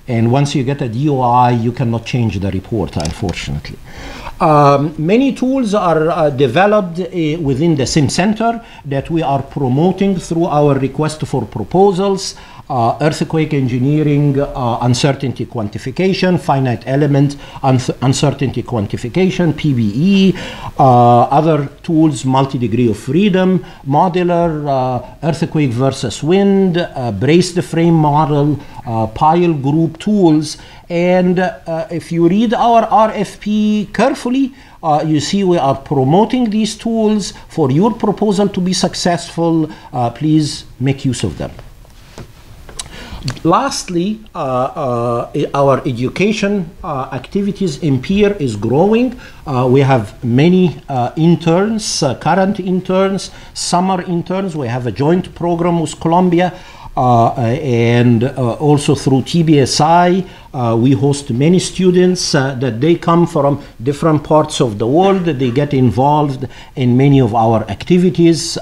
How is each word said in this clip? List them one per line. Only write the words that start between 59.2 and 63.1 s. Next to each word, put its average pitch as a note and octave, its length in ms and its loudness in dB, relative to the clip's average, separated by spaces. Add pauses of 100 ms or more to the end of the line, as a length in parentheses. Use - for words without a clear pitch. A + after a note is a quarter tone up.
T E3+ 200 0
B D#3 160 4
S - 220 2
I. F3 420 4 (280)
Uh, A#2 240 -2
we B2 180 4
host C#3 360 -2
many D3 300 2
students, F3+ 720 0
uh, C3+ 220 0
that A#2+ 260 -4
they E3+ 140 4
come E3+ 320 2